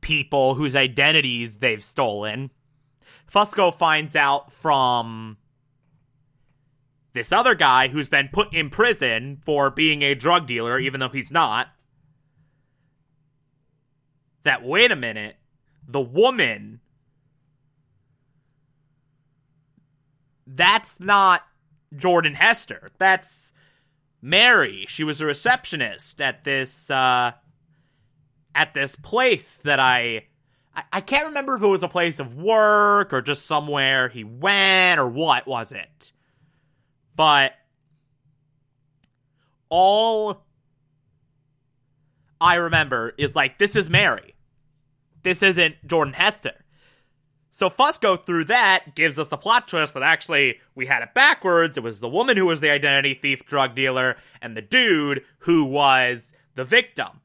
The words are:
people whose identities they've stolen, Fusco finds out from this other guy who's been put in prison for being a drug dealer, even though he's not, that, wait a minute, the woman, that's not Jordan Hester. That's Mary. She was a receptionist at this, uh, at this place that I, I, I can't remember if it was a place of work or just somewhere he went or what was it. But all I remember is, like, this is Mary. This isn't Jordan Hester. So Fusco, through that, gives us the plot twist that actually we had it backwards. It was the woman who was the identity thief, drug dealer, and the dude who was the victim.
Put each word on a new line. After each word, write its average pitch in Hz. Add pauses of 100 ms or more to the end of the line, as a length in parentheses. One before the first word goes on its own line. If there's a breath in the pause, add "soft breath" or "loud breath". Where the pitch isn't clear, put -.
people 139
whose 135
identities 131
they've 110
stolen, 110 (800 soft breath)
Fusco 202
finds 156
out 143
from 117 (1800)
this 123
other 233
guy 131
who's 139
been 139
put 208
in 156
prison 139
for 143
being 151
a 143
drug 156
dealer, 117
even 131
though 131
he's 139
not, 131 (2750)
that, 127
wait 196
a 190
minute, 110 (500)
the 135
woman, 123 (3750)
that's 180
not 190 (520)
Jordan 160
Hester. 175
That's 190 (680)
Mary. 147
She -
was 151
a 156
receptionist 147
at 131
this, 135
uh, 127 (1200)
at 156
this 139
place 233
that 143
I, 120 (480)
I, -
I 190
can't 294
remember 277
if 196
it 214
was 190
a 175
place 170
of 123
work 208
or 131
just 139
somewhere 139
he 117
went 185
or 127
what 131
was 123
it. - (1040)
But 143 (2250)
all 208 (1900)
I 175
remember 151
is, 139
like, 139
this 202
is 190
Mary. 175 (920)
This 180
isn't 175
Jordan 147
Hester. - (920)
So 190
Fusco, 202
through 165
that, 190
gives 151
us 156
the 147
plot 233
twist 156
that 131
actually 143 (160 soft breath)
we 127
had 127
it 117
backwards. 180
It 135
was 110
the 120
woman 214
who 185
was 160
the 151
identity 139
thief, 135
drug 131
dealer, 127 (240 soft breath)
and 117
the 110
dude 151 (180 soft breath)
who 165
was 131 (220)
the 127
victim. 139